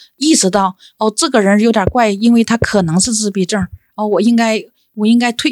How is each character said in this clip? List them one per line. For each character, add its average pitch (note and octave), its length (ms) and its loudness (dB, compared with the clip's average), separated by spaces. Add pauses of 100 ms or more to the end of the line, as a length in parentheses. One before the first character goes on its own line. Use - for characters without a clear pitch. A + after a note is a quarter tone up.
(180)
意 D#4 180 2
识 F#3 160 0
到， F#3+ 260 -2 (220)
哦， G#3+ 160 0
这 E4 160 -2
个 A#3 100 2
人 G3+ 180 2
有 A3+ 120 2
点 G#3+ 140 0
怪， A3+ 260 0
因 G#3+ 200 0
为 A#3 120 4
他 A3+ 140 0
可 G3+ 260 0
能 E3 160 0
是 A#3+ 120 -2
自 G#3+ 200 -4
闭 G3 120 -2
症， F#3 240 -4 (280)
哦， G#3+ 100 -6
我 G3+ 160 0
应 A#3 140 2
该， A3+ 280 0 (300)
我 G#3 140 -2
应 A#3 100 4
该 A#3+ 140 0
退-， B3+ 200 -4